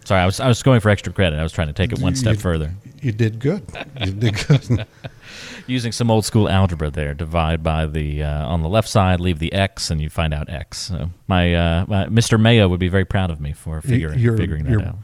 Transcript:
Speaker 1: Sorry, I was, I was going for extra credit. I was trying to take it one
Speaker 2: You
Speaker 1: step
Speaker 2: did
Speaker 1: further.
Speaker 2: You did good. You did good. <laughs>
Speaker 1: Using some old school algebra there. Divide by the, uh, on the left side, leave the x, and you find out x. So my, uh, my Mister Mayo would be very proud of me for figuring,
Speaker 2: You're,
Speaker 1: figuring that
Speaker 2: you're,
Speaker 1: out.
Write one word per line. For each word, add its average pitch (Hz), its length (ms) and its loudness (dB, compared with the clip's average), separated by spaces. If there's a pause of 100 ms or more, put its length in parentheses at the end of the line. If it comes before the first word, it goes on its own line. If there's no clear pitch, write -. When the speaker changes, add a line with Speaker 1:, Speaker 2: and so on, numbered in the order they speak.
Speaker 1:
Sorry, 98 160 2
I 90 60 4
was, 95 160 0
I 131 80 2
was 117 140 2
going 127 180 6
for 110 80 2
extra 95 240 0
credit. 80 260 0
I 78 40 -2
was 80 100 -4
trying 82 140 -2
to 73 60 -8
take 90 200 -2
it - 60 -2
one 92 120 0
Speaker 2:
You - 60 -2
Speaker 1:
step 117 160 0
Speaker 2:
did 101 80 -2
Speaker 1:
further. 82 320 -2 (280)
Speaker 2:
You 127 120 -2
did 110 260 0
good. 151 240 -2 (420)
You 95 60 -2
did 104 360 -2
good. 123 440 2
<laughs> - 40 -20 (720)
Speaker 1:
Using 120 240 -2
some 117 200 0
old 110 140 4
school 107 240 2
algebra 90 420 2
there. 73 220 -4
Divide 80 500 0
by 80 220 0
the, 76 380 -4
uh, 73 240 -2
on 85 140 -2
the 78 60 -2
left 104 220 0
side, 92 300 4
leave 87 200 0
the 82 140 -2
x, - 360 -2
and 80 120 -2
you 76 80 -4
find 80 240 -2
out 76 160 -6
x. - 300 -10
So 85 320 -6 (160)
my, 87 260 4
uh, 85 340 2
my 98 220 -2
Mister 113 280 2
Mayo 110 300 6
would 90 120 0
be 92 100 0
very 92 160 2
proud 95 260 -2
of 76 80 -8
me 73 140 -8
for 80 280 -10
figuring, 82 380 0
Speaker 2:
You're, 117 160 2
Speaker 1:
figuring 95 300 -2
that 127 60 0
Speaker 2:
you're, 107 100 2
Speaker 1:
out. - 220 -6